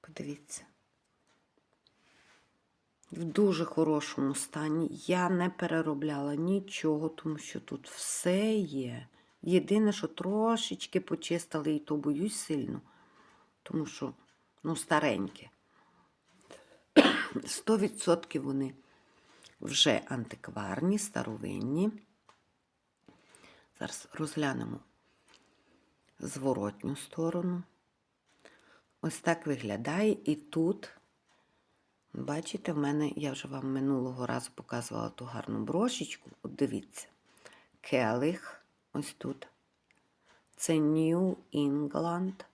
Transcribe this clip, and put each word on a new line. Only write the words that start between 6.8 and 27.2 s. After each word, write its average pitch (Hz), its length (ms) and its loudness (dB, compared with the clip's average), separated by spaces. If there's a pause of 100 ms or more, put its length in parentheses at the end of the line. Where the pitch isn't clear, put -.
тому 156 280 -6
що - 220 -10
тут - 300 -10
все 202 680 0
є. 135 520 -2 (340)
Єдине, 196 520 6
що 170 140 -4
трошечки 214 920 0
почистили, 160 760 -2
і 151 60 0
то 151 180 -2
боюсь 151 380 0
сильно. 135 460 -4 (840)
Тому 151 220 -2
що, - 280 -6 (500)
ну, 156 120 0
стареньке. 131 760 0 (1500)
<coughs> - 500 6
Сто - 320 0
відсотків 170 680 0
вони 135 300 -2 (880)
вже - 460 4
антикварні, 120 920 -2
старовинні. 113 920 -2 (1900)
Зараз - 340 -8
розглянемо 135 680 -2 (1400)
зворотню 131 760 -2
сторону. 175 680 -2 (1400)